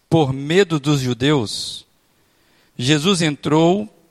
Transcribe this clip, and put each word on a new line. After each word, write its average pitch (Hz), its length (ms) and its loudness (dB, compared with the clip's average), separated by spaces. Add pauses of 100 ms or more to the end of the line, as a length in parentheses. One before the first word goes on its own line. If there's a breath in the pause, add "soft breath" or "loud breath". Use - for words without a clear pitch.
por 151 240 2
medo 160 460 0
dos 143 220 0
judeus, 127 840 -2 (880)
Jesus 156 460 0
entrou, 165 640 0 (260)